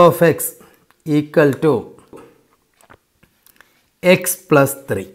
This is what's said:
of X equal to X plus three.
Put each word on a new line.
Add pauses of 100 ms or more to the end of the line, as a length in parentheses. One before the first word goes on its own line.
of (180)
X (800)
equal (120)
to (2500)
X (140)
plus (160)
three.